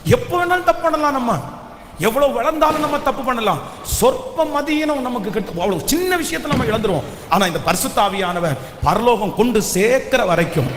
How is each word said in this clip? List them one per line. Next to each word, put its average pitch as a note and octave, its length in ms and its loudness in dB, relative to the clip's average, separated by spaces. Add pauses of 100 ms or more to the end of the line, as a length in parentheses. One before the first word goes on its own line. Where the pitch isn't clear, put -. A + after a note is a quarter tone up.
எப்ப F4 420 2
வேணாலும் F4+ 180 0
தப்பு E4+ 180 2
பண்ணலாம். D4+ 300 2
நம்ம A#3+ 280 0 (600)
எவ்வளவு A3+ 420 2
வளர்ந்தாலும் D#4 380 2
நம்ம D4 200 -2
தப்பு C4+ 240 -2
பண்ணலாம். A3 360 0 (240)
சொற்ப - 640 0
மதியினம் D4+ 560 -2
நமக்கு A#3+ 280 -4
கிட்ட, G3+ 220 -4
அவ்வளவு F3 340 -2
சின்ன F#4 320 2
விஷயத்தை D#4 340 -4
நம்ம A#3+ 260 0
இழந்துருவோம். G3+ 260 0 (260)
ஆனா F#3+ 160 4
இந்த E3 140 -2
பரிசுத்த F3+ 420 0
ஆவியானவர் F3 540 0 (280)
பரலோகம் G#3 520 2
கொண்டு A3 260 2
சேர்க்கிற B3 640 2
வரைக்கும் E3 520 2